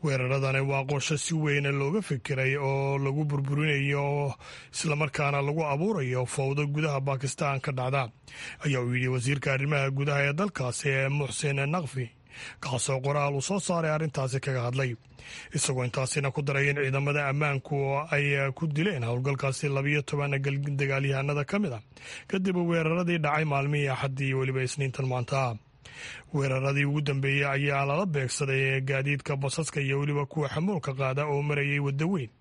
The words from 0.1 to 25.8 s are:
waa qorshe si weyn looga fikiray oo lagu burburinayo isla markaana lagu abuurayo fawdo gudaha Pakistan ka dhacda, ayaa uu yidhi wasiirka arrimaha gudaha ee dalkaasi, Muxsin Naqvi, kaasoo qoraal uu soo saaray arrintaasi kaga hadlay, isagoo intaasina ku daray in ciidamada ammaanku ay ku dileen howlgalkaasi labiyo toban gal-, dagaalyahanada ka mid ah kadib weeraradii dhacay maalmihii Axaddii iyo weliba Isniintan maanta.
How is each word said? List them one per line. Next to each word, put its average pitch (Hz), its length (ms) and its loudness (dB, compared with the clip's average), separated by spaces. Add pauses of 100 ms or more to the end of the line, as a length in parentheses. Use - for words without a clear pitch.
waa 139 240 0
qorshe 143 340 0
si - 160 -2
weyn 143 360 2 (100)
looga 156 220 0
fikiray 135 560 -2
oo 139 400 0
lagu 139 260 0
burburinayo 143 1080 0 (400)
isla 151 220 0
markaana 143 460 2
lagu 147 220 0
abuurayo 143 640 0
fawdo 139 420 0
gudaha 147 340 0
Pakistan 135 600 -2
ka 147 100 -2
dhacda, 131 380 0 (560)
ayaa 135 160 2
uu 123 140 0
yidhi 127 120 2
wasiirka 131 460 0
arrimaha 139 380 2
gudaha 143 340 2
ee 143 80 2
dalkaasi, 147 560 -2 (200)
Muxsin 139 600 0
Naqvi, 135 400 -4 (500)
kaasoo 135 400 -2
qoraal 143 360 2
uu 139 60 0
soo 196 180 0
saaray 165 340 0
arrintaasi 139 480 0
kaga 131 260 -2
hadlay, 127 280 0 (580)
isagoo 127 320 0
intaasina 131 480 0
ku 151 80 -2
daray 139 280 2
in 143 120 2
ciidamada 139 480 2
ammaanku 143 480 0 (340)
ay 143 460 2
ku 165 100 -2
dileen 151 380 0
howlgalkaasi 131 640 0
labiyo 139 320 0
toban 143 400 -2
gal-, 139 180 -2 (200)
dagaalyahanada 139 680 0
ka 202 140 0
mid 170 180 0
ah 110 60 -12 (440)
kadib 190 300 0
weeraradii 170 680 2
dhacay 151 220 4
maalmihii 143 480 2
Axaddii 135 340 -2
iyo 131 120 2
weliba 131 240 0
Isniintan 135 440 -2
maanta. 127 480 0 (760)